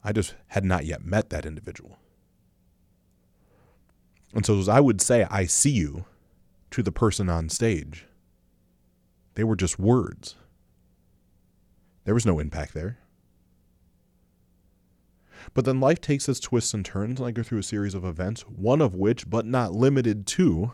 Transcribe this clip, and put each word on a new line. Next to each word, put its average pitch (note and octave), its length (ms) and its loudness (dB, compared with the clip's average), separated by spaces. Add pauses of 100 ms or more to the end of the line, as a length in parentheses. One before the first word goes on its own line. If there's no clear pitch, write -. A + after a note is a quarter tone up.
I G#2 80 -4
just G#2 220 -2 (120)
had G2+ 160 -2
not F#2 220 0
yet E2 180 -8
met G2+ 280 -2
that E2+ 140 -6
individual. - 540 -14 (2250)
And G#2 120 0
so G#2 120 4
as F#2+ 120 2
I A#2 100 8
would B2 220 4
say, A#2+ 280 4
"I G2 180 0
see - 240 2
you," F2 340 -2 (680)
to - 100 -4
the F#2 120 -2
person G#2 340 0
on E2 220 -2
stage, D#2 560 -2 (1300)
they A2 80 0
were A2 140 2
just F#2 200 -2
words. G#2+ 600 0 (1700)
There G2+ 80 0
was A#2 120 2
no F2 140 2
impact D2+ 340 -6
there. F2+ 260 -8 (2500)
But B2+ 120 2
then C3 160 2
life D3 180 4
takes C#3+ 300 -2
its C3 100 -2
twists - 340 -2
and G2+ 120 -4
turns, A2+ 340 -6
and B2 80 -4
I A#2+ 40 -4
go A#2 120 -4
through A2+ 160 -4
a G2 40 -4
series G2+ 320 -4
of F#2 100 -6
events, F#2 380 -4
one A#2 360 0
of A#2 160 2
which, G2+ 340 0
but A2 160 -2
not A#2 280 -2
limited A#2 540 2
to A#2 460 2